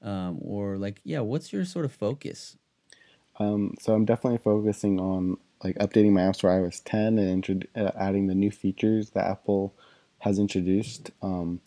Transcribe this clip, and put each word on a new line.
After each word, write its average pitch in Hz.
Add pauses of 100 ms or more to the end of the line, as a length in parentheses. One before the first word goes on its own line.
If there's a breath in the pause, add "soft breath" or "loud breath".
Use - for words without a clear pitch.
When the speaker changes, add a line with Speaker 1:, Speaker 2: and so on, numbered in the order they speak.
Speaker 1:
Um, 92
or, 101
like, 101
yeah, 156
what's 117
your 196
sort 180
of -
focus? - (800 soft breath)
Speaker 2:
Um, 104
so 110
I'm 110
definitely 117
focusing 104
on, 92 (260)
like, 95
updating 104
my 92
apps 95
for 95
I 92
O 92
S -
ten 110
and 98
intro-, 92 (160)
uh, 101
adding 98
the 95
new 98
features 107
that 95
Apple 98 (440 soft breath)
has 101
introduced. 95 (100)
Um, 87